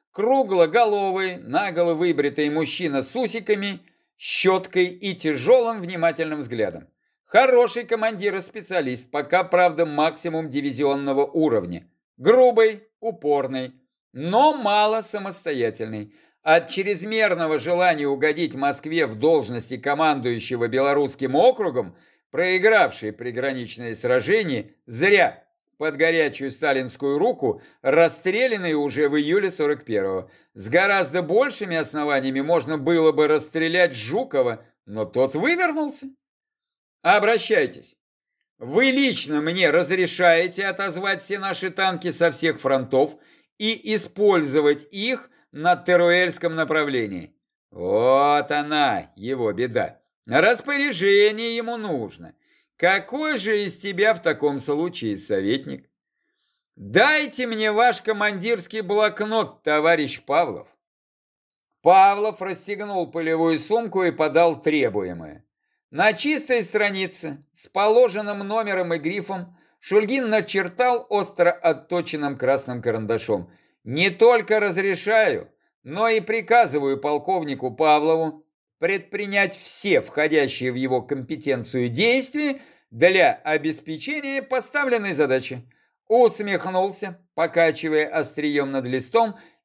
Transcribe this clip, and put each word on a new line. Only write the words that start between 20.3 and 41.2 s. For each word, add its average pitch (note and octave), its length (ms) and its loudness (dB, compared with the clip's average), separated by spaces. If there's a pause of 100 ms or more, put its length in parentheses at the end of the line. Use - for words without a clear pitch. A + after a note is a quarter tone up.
Белорусским C3+ 680 0
округом, E3 600 2 (360)
проигравший F3+ 800 2
приграничные A#2+ 840 -8
сражения, B2+ 800 -2 (120)
зря E3 600 2 (320)
под D3+ 200 -4
горячую D3+ 540 0
сталинскую C#3 640 -2
руку, D3 440 -2 (200)
расстрелянный F3+ 920 0
уже D3 340 0
в C#3+ 80 0
июле E3+ 360 0
сорок D3 340 -4
первого. F#2+ 440 -4 (240)
С G2+ 140 -14
гораздо F3+ 540 2
большими F#3+ 560 0
основаниями C#3 640 -2
можно D#3 360 0
было D#3+ 340 2
бы D3+ 160 2
расстрелять E3 680 2
Жукова, B2 720 -2 (200)
но G#2 200 -6
тот C3 300 0
вывернулся. D4+ 720 -2 (960)
«Обращайтесь. G3 960 0 (600)
Вы D3+ 260 0
лично A#3+ 560 0
мне E3 300 0
разрешаете F3 920 2
отозвать F#3+ 580 -4